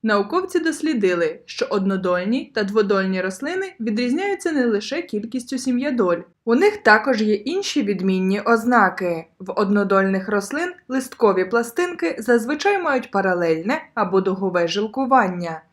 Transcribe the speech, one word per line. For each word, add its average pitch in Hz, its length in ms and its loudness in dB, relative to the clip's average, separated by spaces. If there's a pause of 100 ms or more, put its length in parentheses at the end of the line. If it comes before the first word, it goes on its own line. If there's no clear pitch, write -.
Науковці 220 560 0
дослідили, 202 840 0
що - 260 -6
однодольні 190 840 -2
та 220 80 -2
дводольні 196 580 0
рослини 339 600 -6
відрізняються 277 720 -2
не 262 140 0
лише 233 360 -2
кількістю 240 560 -6
сім'ядоль. 247 640 0 (240)
У 226 100 2
них 415 220 4
також 233 460 4
є 214 120 2
інші 294 480 -2
відмінні 190 580 0
ознаки. 202 880 2 (120)
В 190 220 -6
однодольних 196 680 2
рослин 269 440 -2 (160)
листкові 220 560 0
пластинки 320 760 -2
зазвичай 247 640 0
мають 277 280 -2
паралельне 185 720 0 (120)
або 190 260 2
дугове 185 480 0
жилкування 202 920 0 (100)